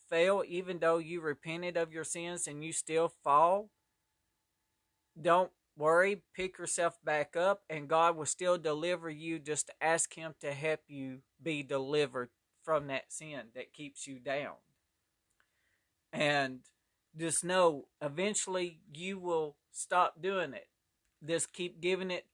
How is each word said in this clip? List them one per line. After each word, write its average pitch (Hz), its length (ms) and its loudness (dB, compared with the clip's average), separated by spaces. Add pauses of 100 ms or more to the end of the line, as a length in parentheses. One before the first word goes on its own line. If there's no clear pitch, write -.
fail, 180 380 4
even 180 320 -6
though 165 180 4
you 165 240 -6
repented 165 560 -6
of 165 160 -2
your 160 120 -8
sins 170 420 -6
and 147 180 -10
you 160 80 -8
still 160 400 0 (100)
fall, 170 460 4 (1500)
don't 170 320 4 (260)
worry, 170 440 4 (140)
pick 185 240 -6
yourself 175 440 -2
back 151 320 0
up, 190 340 2
and 151 180 -6
God 165 280 6
will 156 100 -6
still 180 320 0
deliver 165 520 -2
you. 160 300 -6
Just 147 400 -6
ask 160 340 2
him 160 280 -12
to 147 100 -4
help 151 360 -2
you 135 320 -10 (220)
be 147 220 -4
delivered 135 680 -2 (320)
from 147 260 0
that 135 200 -6
sin 151 360 -12 (120)
that 127 180 -12
keeps 147 320 -14
you 135 140 -12
down. 131 360 -6 (1600)
And 143 480 0 (580)
just 160 280 -2
know, 170 420 4 (140)
eventually 180 800 -4 (120)
you 185 240 -8
will 165 380 -2 (160)
stop 180 500 2
doing 175 320 -2
it. - 140 -14 (580)
Just 160 280 -2
keep 180 280 -8
giving 185 300 -2
it 180 220 -6